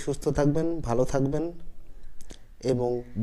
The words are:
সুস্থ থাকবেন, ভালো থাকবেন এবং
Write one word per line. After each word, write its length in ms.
সুস্থ 200
থাকবেন, 300
ভালো 160
থাকবেন 320
এবং 180